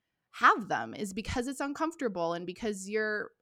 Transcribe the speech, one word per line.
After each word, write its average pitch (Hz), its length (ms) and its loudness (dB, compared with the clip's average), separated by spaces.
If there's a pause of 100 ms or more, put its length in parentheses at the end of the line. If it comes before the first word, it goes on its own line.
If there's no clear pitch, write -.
(320)
have 247 360 6
them, 117 260 -2
is 196 180 -6
because 226 360 -2
it's 269 120 -4
uncomfortable 277 720 0
and 175 120 -4
because 190 420 -4
you're 214 420 -2 (100)